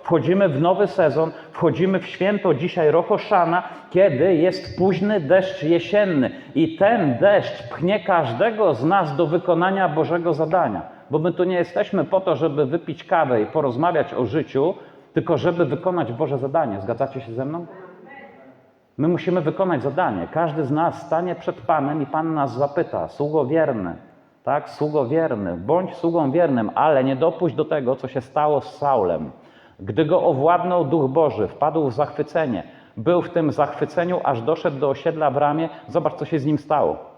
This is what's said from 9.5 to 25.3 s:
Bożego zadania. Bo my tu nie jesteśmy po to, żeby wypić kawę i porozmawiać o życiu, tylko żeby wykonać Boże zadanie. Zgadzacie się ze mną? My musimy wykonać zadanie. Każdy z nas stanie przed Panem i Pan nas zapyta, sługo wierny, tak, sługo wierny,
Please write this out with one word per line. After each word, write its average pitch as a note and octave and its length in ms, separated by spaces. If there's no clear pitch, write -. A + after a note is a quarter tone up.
Bożego D#3+ 440
zadania. D#3 480
Bo D3+ 80
my E3+ 140
tu F3 100
nie F3+ 120
jesteśmy F3 480
po F#3 180
to, F3 140
żeby D3 300
wypić D#3+ 380
kawę C#3 380
i G#2 40
porozmawiać D3 680
o B2 120
życiu, C#3 480
tylko D3 240
żeby E3+ 280
wykonać C#3+ 480
Boże C#3 240
zadanie. C3 440
Zgadzacie B2+ 400
się A2+ 120
ze C3 120
mną? E3 200
My D3+ 100
musimy F3+ 340
wykonać D#3+ 400
zadanie. C3 500
Każdy D#3 320
z B2+ 80
nas D3+ 300
stanie E3+ 340
przed F3 200
Panem D3+ 460
i C3+ 40
Pan D#3+ 280
nas C#3 200
zapyta, C3 540
sługo D3 380
wierny, B2 500
tak, C#3+ 260
sługo D3+ 360
wierny, A#2 520